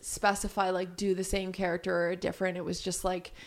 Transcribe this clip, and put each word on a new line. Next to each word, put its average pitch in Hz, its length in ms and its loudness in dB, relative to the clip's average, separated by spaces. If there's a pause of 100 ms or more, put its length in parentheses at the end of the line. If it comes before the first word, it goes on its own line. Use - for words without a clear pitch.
specify, 202 720 2
like, 180 260 -2
do 196 180 4
the 190 80 0
same 185 300 -2
character 180 420 0
or 170 140 4
a 180 80 -2
different. 180 400 0
It 185 80 -4
was 170 160 -2
just, - 240 -2
like, 185 260 -2 (160)